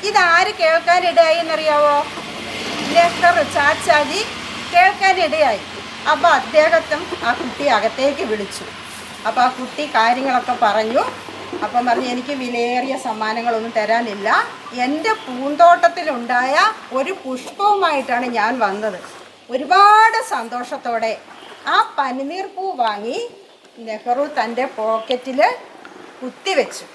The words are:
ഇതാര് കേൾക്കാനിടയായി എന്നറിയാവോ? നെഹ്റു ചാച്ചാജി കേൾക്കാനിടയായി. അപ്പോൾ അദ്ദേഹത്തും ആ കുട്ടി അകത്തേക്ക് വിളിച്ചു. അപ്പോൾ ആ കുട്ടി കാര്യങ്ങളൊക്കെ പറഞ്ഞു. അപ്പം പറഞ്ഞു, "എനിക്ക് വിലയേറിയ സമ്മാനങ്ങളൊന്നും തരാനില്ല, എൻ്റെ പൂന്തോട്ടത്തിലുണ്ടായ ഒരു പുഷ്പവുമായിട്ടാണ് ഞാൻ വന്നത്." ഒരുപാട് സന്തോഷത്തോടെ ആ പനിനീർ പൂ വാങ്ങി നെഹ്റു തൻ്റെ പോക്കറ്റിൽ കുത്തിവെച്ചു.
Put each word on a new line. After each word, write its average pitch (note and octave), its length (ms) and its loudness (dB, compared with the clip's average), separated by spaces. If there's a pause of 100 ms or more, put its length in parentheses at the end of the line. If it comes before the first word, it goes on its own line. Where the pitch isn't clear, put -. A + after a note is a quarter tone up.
ഇതാര് F#4+ 460 2
കേൾക്കാനിടയായി E4+ 800 4
എന്നറിയാവോ? D#4 600 2 (960)
നെഹ്റു E4+ 480 4 (120)
ചാച്ചാജി D4+ 680 2 (520)
കേൾക്കാനിടയായി. F4 880 4 (500)
അപ്പോൾ D#4 180 4
അദ്ദേഹത്തും D#4+ 800 2 (180)
ആ A#3+ 80 0
കുട്ടി B3+ 320 -6
അകത്തേക്ക് C4 580 0
വിളിച്ചു. G#3+ 420 -6 (600)
അപ്പോൾ A#3 140 0
ആ B3+ 80 6
കുട്ടി B3+ 460 -6
കാര്യങ്ങളൊക്കെ B3 680 0
പറഞ്ഞു. A3 400 2 (640)
അപ്പം B3 220 -2
പറഞ്ഞു, C4 200 0
"എനിക്ക് B3 260 -6
വിലയേറിയ B3 640 -4
സമ്മാനങ്ങളൊന്നും A3+ 800 -4
തരാനില്ല, A3+ 720 0 (280)
എൻ്റെ D4 380 -2
പൂന്തോട്ടത്തിലുണ്ടായ C#4+ 1400 2 (380)
ഒരു D#4+ 320 -2
പുഷ്പവുമായിട്ടാണ് C#4+ 1000 0
ഞാൻ A#3+ 320 -2
വന്നത്." G3+ 400 -2 (520)
ഒരുപാട് G#4 800 6
സന്തോഷത്തോടെ A#3 880 -4 (480)
ആ G4+ 320 2
പനിനീർ C#4 480 -4
പൂ F#4+ 260 -6
വാങ്ങി A#3+ 580 -4 (480)
നെഹ്റു A#3+ 460 -4 (140)
തൻ്റെ A#3 260 -2
പോക്കറ്റിൽ B3 760 -4 (840)
കുത്തിവെച്ചു. C4 640 -4 (100)